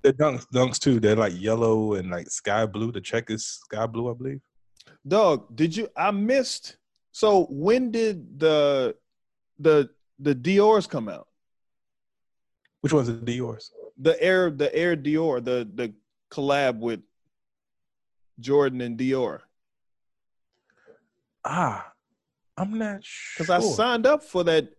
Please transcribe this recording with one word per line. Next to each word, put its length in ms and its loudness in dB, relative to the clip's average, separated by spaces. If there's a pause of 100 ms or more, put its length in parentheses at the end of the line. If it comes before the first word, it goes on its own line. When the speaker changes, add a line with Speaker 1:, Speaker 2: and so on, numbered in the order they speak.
Speaker 1:
They're 100 6
Dunks, 400 -2
Dunks 260 2
too. 200 4
They're, 160 4
like, 240 2
yellow 540 0
and, 160 -4
like, 200 -8
sky 360 -2
blue. 260 -4
The 100 -8
check 280 -6
is 160 -6
sky 400 -8
blue, 240 -6
I 40 -8
believe. 280 -10 (680)
Speaker 2:
Dog, 480 2
did 200 0
you, 200 -4
I 160 0
missed, 680 -2 (340)
so 380 4
when 420 0
did 480 -4
the, 560 2 (640)
the, 300 4 (300)
the 160 0
Dior's 520 4
come 200 -6
out? 200 -14 (1500)
Speaker 1:
Which 120 0
one's 140 2
the 60 -4
Dior's? 580 -8 (260)
Speaker 2:
The 240 2
Air, 280 2
the 260 -2
Air 220 0
Dior, 460 -2
the, 300 -4
the 200 -8 (380)
collab 480 -2
with 220 -6 (1400)
Jordan 420 2
and 160 -6
Dior. 440 -2 (2000)
Speaker 1:
Ah, 500 -4 (640)
I'm 200 -6
not 260 -8 (320)
Speaker 2:
'Cause 140 -8
I 100 4
Speaker 1:
sure. 0 -
Speaker 2:
signed 460 0
up 180 4
for 200 -2
that 360 2